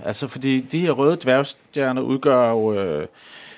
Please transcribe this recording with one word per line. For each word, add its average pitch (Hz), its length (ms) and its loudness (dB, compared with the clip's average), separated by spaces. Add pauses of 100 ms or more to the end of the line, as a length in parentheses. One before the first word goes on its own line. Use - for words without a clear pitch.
Altså, 113 220 -6
fordi 131 320 -2
de 127 200 -6
her 175 120 0
røde 143 320 2
dværgstjerner 131 760 -2
udgør 127 480 2
jo, 110 240 0
øh, 90 340 -2 (500)